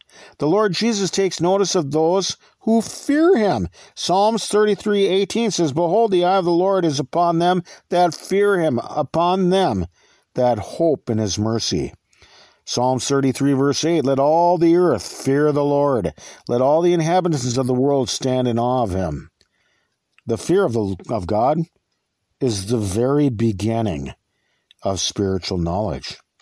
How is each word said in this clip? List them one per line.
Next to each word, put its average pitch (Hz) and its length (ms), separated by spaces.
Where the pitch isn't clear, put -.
The 143 100
Lord 202 260
Jesus 202 360
takes 190 320
notice 190 320
of 151 160
those 165 480
who 226 240
fear 320 520
him. 151 320
Psalms 202 500
thirty-three 208 640
eighteen 196 420
says, 160 240
"Behold, 180 380
the 175 120
eye 185 140
of 180 80
the 175 60
Lord 185 340
is 143 140
upon 165 400
them 175 240
that 175 240
fear 202 460
him, 151 200
upon 175 680
them 143 380
that 120 240
hope - 500
in 110 80
his 107 220
mercy." 104 540
Psalms 123 420
thirty-three 139 460
verse 139 320
eight, 165 180
"Let 135 160
all 170 380
the 165 180
earth 165 320
fear 147 460
the 143 100
Lord. 143 500
Let 123 120
all 151 200
the 175 100
inhabitants 165 640
of 131 100
the 127 80
world 131 360
stand 127 400
in 113 100
awe 123 240
of 98 80
him." 85 400
The 113 120
fear 185 280
of, 123 80
the, 98 240
of 107 160
God 120 340
is 107 240
the 120 120
very 123 520
beginning 104 840
of 98 160
spiritual 95 580
knowledge. 85 600